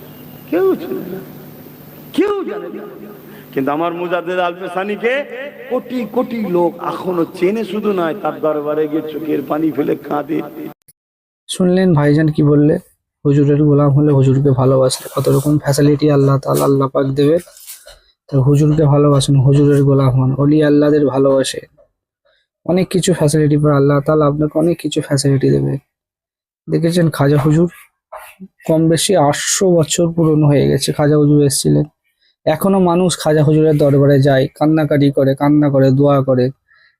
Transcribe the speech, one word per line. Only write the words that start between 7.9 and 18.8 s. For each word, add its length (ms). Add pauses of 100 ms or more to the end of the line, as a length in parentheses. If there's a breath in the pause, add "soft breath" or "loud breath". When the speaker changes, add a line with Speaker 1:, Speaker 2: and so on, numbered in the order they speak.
Speaker 1:
নয়, 300
তার 180
দরবারে 480
গিয়ে 140 (120)
চোখের 340
পানি 240
ফেলে 240
কাঁদে। 460 (1080)
Speaker 2:
শুনলেন 460
ভাইজান 340
কি 160
বললে? 360 (460)
হুজুরের 380
গোলাম 280
হলে 200
হুজুরকে 400
ভালোবাসলে 640
কত 140
রকম 280
ফ্যাসিলিটি 540
আল্লাহ 260
তাআলা, 280
আল্লাহ 220
পাক 180
দেবে। 320 (920 loud breath)
তো 100
হুজুরকে 420